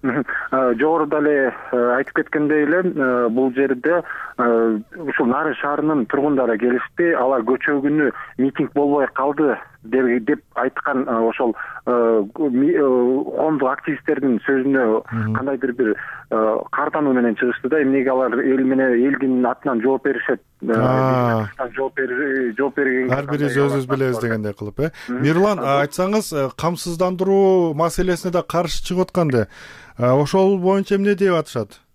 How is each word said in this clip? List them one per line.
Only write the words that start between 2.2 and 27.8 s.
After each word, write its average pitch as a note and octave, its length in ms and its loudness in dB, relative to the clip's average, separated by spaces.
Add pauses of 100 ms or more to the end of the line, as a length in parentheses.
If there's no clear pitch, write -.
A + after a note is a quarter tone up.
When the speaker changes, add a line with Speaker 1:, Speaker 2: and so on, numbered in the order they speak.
Speaker 1:
эле, E3+ 180 2
э, B2+ 460 0
бул B2+ 240 0
жерде, C#3 500 0 (360)
э, A2+ 400 2 (180)
ушул C#3 300 -2
Нарын C#3+ 280 0
шаарынын D3 520 0
тургундары C3+ 500 0
келишти. B2 560 0
Алар B2+ 300 2
көчө C3 400 0
күнү C#3+ 300 2 (260)
митинг C3+ 340 -2
болбой C#3+ 360 2
калды C#3 500 0 (240)
деп, A#2+ 440 0
деп D3 140 0 (140)
айткан, C3 540 -2
э, A2+ 200 2
ошол, A2+ 260 0 (320)
э, A#2 380 2 (140)
ми-, C#3+ 360 2
э, C3 500 2
коомдук D3 460 -2
активисттердин C#3 760 -2
сөзүнө B2+ 560 2 (100)
Speaker 2:
Мгм. A2 220 -2
Speaker 1:
кандайдыр C3 380 -4
бир, A#2+ 240 0 (340)
э, A2 280 0 (120)
картануу D3 440 -2
менен A#2+ 220 2
чыгышты B2 320 -2
да. D#3 140 2
Эмнеге C3+ 280 2
алар B2+ 280 0
эл C3 260 2
менен, C3 280 2
элдин C3 540 2
атынан B2+ 360 -2
жооп C3+ 220 0
беришет? C#3 360 -2 (220)
Э, A#2 140 -2
Speaker 2:
А. B2+ 720 2 (280)
Speaker 1:
жооп C3+ 220 -4
бери-, C3 600 -2
жооп C3+ 200 -2
бергенге B2+ 380 0
Speaker 2:
Ар C#3 120 -4
бирибиз C#3+ 280 -2
Speaker 1:
кандай C#3 140 2
Speaker 2:
өзүбүз C#3 180 -2
Speaker 1:
алар C3+ 100 -2
Speaker 2:
билебиз C3 200 0
Speaker 1:
бар? A2 60 -4
Speaker 2:
дегендей A2 300 -4
кылып, G#2 280 -10
э? D#3 100 -2 (180)
Speaker 1:
Мгм. B3 140 -4
Speaker 2:
Мирлан, F3+ 380 2
Speaker 1:
А, C#3 260 2
Speaker 2:
айтсаңыз, F#3+ 500 -2
э, C3+ 200 -2
камсыздандыруу F3+ 1160 0
маселесине E3+ 580 -2